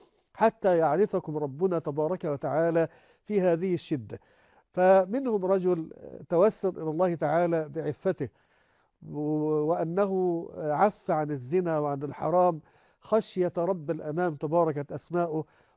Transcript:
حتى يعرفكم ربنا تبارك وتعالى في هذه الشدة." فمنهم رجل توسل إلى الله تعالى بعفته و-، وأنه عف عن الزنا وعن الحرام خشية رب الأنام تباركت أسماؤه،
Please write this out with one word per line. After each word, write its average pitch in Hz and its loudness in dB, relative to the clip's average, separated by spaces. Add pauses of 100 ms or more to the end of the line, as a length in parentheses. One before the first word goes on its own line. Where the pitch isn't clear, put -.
(340)
حتى 202 2
يعرفكم 160 0
ربنا 151 -2
تبارك 156 -2
وتعالى 160 0 (380)
في 208 0
هذه 180 2
الشدة." 117 -6 (540)
فمنهم 190 4
رجل 180 0 (400)
توسل 190 2
إلى 160 -4
الله 170 0
تعالى 160 0
بعفته 151 -4 (840)
و-، 147 -6 (480)
وأنه 175 0 (120)
عف 165 0
عن 151 0
الزنا 151 -2
وعن 143 -2
الحرام 160 0 (400)
خشية 185 -2
رب 170 -2
الأنام 156 -4
تباركت 151 0
أسماؤه، 160 -4 (320)